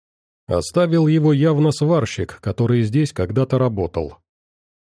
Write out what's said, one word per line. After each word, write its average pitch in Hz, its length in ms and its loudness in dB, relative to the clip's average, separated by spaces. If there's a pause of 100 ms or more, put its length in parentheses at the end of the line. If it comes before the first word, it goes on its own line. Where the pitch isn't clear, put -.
(480)
Оставил 160 600 0
его 156 260 4
явно 151 380 2
сварщик, 147 680 -2
который 117 440 0
здесь 143 280 0
когда-то 120 460 -2
работал. 92 600 -4 (760)